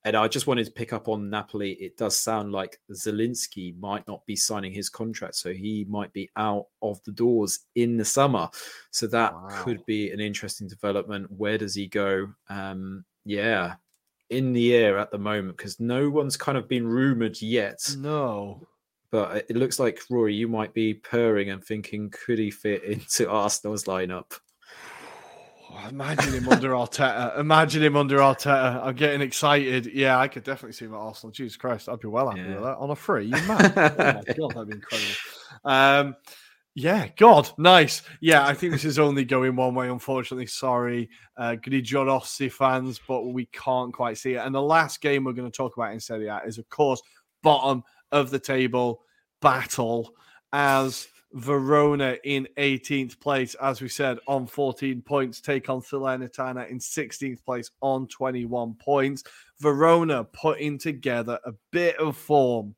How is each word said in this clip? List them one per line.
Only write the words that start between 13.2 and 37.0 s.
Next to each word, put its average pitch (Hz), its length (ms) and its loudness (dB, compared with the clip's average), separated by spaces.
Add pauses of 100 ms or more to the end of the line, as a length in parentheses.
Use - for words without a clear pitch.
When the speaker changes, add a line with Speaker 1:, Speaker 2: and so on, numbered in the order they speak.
Speaker 1:
yeah, 101 520 -2 (540)
in 131 220 -2
the 120 220 4
air 104 240 6
at 104 140 -4
the 104 60 -8
moment, 101 400 -4
'cause 98 200 -12
no 123 320 0
one's 143 260 -2
kind 135 220 -2
of 110 80 -6
been 120 220 -2
rumoured 120 520 0
yet. 110 560 -2
Speaker 2:
No. 135 680 -6 (460)
Speaker 1:
But 101 240 0
it, 104 140 -4
it 113 60 -2
looks 123 220 0
like, 123 220 0 (100)
Rory, 113 240 2
you 113 140 -2
might 110 260 -4
be 110 200 0
purring 110 560 0
and 95 120 -8
thinking, 107 480 -8
"Could - 300 -4
he 107 100 -2
fit 104 340 -4
<laughs> 104 100 -4
into 104 360 -2
Arsenal's 104 540 -2
lineup?" 92 560 -4
Speaker 2:
<sighs> - 0 - (1500)
Imagine 139 440 -2
him 123 140 -2
under 127 220 4
Arteta. 120 680 0
Imagine 156 440 6
him 147 140 6
under 139 220 4
Arteta. 131 680 4
I'm 131 100 -4
getting 143 280 2
excited. 131 640 2
Yeah, 131 320 4
I 135 100 4
could 131 160 -12
definitely 135 300 -10
see - 100 -14
him 110 100 -14
at 107 40 -10
Arsenal. 110 340 -12
Jesus 123 240 -10
Christ, 120 320 -6
I'd 113 120 -8
be 110 80 -10
well 123 200 0
happy 95 120 -6
Speaker 1:
Yeah. 92 160 -8
Speaker 2:
with 104 80 -8
that. 131 120 -4
On 139 140 -8
a 147 60 -4
free, 117 300 -2
you 113 60 -4
mad? 185 420 4
Speaker 1:
<laughs> - 20 2
Speaker 2:
Oh 147 380 4
my - 200 -6
God, 151 200 -4
that'd 110 140 -10
be 107 60 -10
incredible. 104 400 -6 (500)
Um, 139 520 6 (580)
yeah, 160 420 0